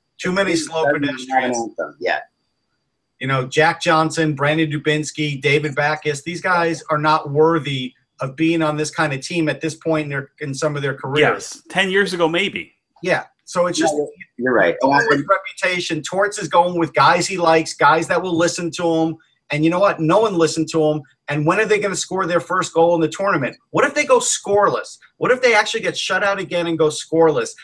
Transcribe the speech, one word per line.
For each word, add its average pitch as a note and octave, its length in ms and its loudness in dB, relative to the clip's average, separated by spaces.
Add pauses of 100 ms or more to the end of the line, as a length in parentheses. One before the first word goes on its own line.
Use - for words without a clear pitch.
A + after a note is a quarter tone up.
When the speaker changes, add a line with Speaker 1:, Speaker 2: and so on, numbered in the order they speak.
(180)
Speaker 1:
Too F3+ 140 -6
many F3+ 240 0
slow D#3+ 300 -2
Speaker 2:
Doesn't C#3+ 180 0
have C#3 60 -2
an C3 80 -6
Speaker 1:
pedestrians. B2+ 400 -2
Speaker 2:
anthem G2+ 420 -8
yet. E2 300 -4 (920)
Speaker 1:
You B2+ 80 -6
know, C3 200 0
Jack D#3 340 0
Johnson, D#3+ 520 0
Brandon D3+ 360 0
Dubinsky, D3+ 720 -4
David C#3+ 340 0
Backus, D3 480 -2
these E3+ 180 -8
guys E3+ 480 0
are D#3 80 0
not D3+ 340 0
worthy C#3+ 600 0 (260)
of C3+ 160 -8
being D#3+ 260 0
on D3+ 160 0
this D3+ 140 -4
kind D#3 220 -2
of C3+ 80 -8
team E3+ 280 -2
at C#3+ 120 -6
this D#3+ 140 -4
point D#3 300 -2
in C#3+ 40 -10
their, C#3 200 -6 (100)
in C#3 140 -8
some D3 220 -2
of C#3+ 60 -4
their C3+ 140 -2
careers. C#3 240 -4 (340)
Speaker 3:
Yes, - 160 -20
ten F#3+ 200 0
years F#3+ 240 0
ago, E3+ 140 2
maybe. F3 460 -4 (280)
Speaker 1:
Yeah, F3 240 -2 (200)
so F3 220 0
it's F3 100 -2
just D#3 180 2
Speaker 2:
Yeah, D3 100 -2 (320)
you're B2 160 0
right. F2+ 280 4
Speaker 1:
going C3+ 180 4
Speaker 2:
And D3 40 2
I D3 120 4
Speaker 1:
with C#3+ 140 -2
reputation. F3+ 720 -2
Torts G3+ 360 -2
is G3 100 -8
going F3 320 2
with D#3+ 140 -2
guys E3 340 4
he F#3+ 100 -6
likes, E3 360 2
guys D#3+ 340 2
that F3+ 140 0
will F3+ 160 -2
listen E3+ 340 0
to F3 140 -6 (100)
him. D#3+ 220 0 (340)
And D3 120 0
you E3 60 4
know F3+ 100 0
what? G3 200 2
No E3 200 4
one G#3+ 180 2
listened D#3+ 340 0
to D#3+ 120 2
him. D3+ 180 2 (260)
And D3 180 -2
when F#3 140 2
are A3 60 2
they G#3 140 2
gonna G3 160 -2
score F#3 300 -4
their E3+ 140 0
first F3 340 -4
goal E3+ 220 4
in E3 60 0
the D#3+ 60 2
tournament? D#3+ 480 -2 (140)
What G#3+ 160 2
if C#4 80 -4
they D4 120 0
go B3+ 140 6
scoreless? G3 760 0 (200)
What F#3 140 0
if B3+ 100 2
they B3 120 4
actually A3 280 0
get F3 160 -4
shut F#3+ 260 -2
out G3 160 -2
again F3 280 -4
and E3 100 -2
go D#3 120 4
scoreless? D3+ 600 2 (120)